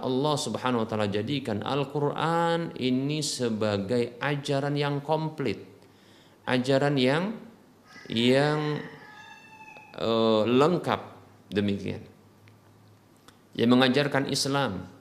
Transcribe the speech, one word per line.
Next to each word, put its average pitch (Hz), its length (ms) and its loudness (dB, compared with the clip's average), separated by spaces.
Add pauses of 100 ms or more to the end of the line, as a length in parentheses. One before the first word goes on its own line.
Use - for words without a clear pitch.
Allah 135 320 0
Subhanahu 120 480 -2
wa 110 80 -4
taala 107 160 0
jadikan 110 560 -2
Al-Quran 156 1200 -2
ini 135 400 0
sebagai 110 960 -2
ajaran 143 560 -2
yang 143 260 -2
komplit. 151 640 -4 (800)
Ajaran 135 540 2
yang, 151 340 2 (760)
yang, 147 720 2 (1120)
eh, 113 480 4
lengkap 131 560 4 (480)
demikian. 98 540 -2 (1500)
Yang 117 160 2
mengajarkan 131 580 4
Islam, 135 560 -2 (160)